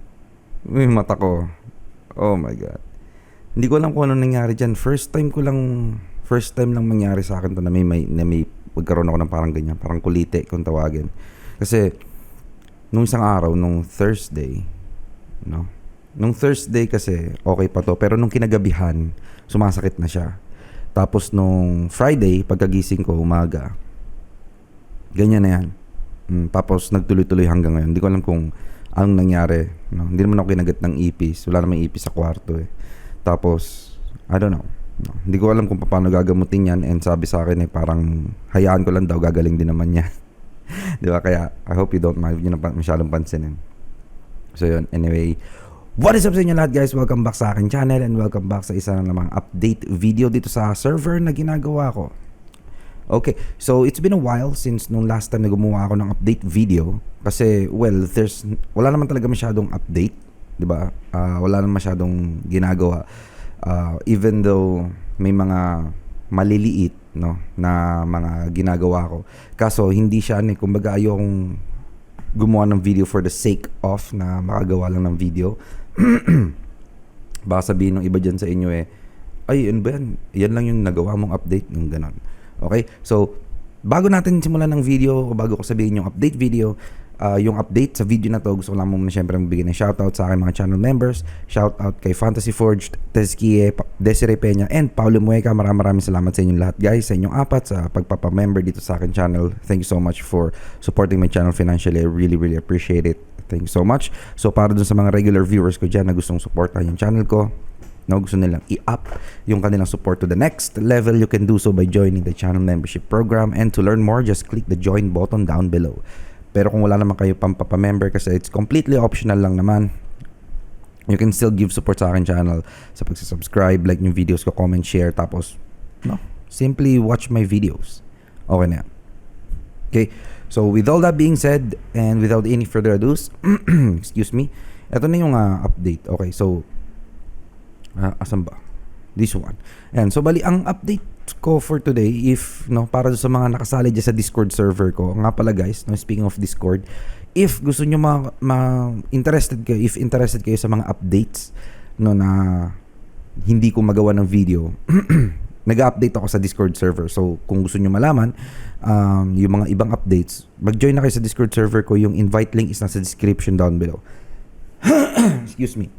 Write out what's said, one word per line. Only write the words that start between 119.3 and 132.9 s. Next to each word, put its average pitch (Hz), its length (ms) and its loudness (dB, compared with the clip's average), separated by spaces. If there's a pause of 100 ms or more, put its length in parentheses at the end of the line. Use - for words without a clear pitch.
lang 95 240 2
naman, 104 320 2 (1120)
you 101 160 0
can 113 80 4
still 107 240 2
give 95 240 0
support 101 240 0
sa 92 80 4
akin 92 160 2
channel 87 400 0 (320)
sa - 80 -8
pagsasubscribe, 92 800 0
like 92 160 2
yung 92 160 2
videos 87 320 0
ko, 90 40 0
comment, 90 320 0
share, 87 280 0
tapos, - 480 -6 (480)
no, 202 80 -4 (320)
simply 135 480 2
watch 117 320 2
my 113 160 2
videos. 98 560 -2 (480)
Okay 90 200 4
na 82 120 -2
yan. - 80 -10 (1040)
Okay? 113 140 4 (460)
So, 107 160 2
with 104 160 4
all 156 160 4
that 170 160 4
being 156 240 4
said, 143 400 0 (160)
and 113 240 2
without 110 240 4
any 117 240 0
further 104 320 2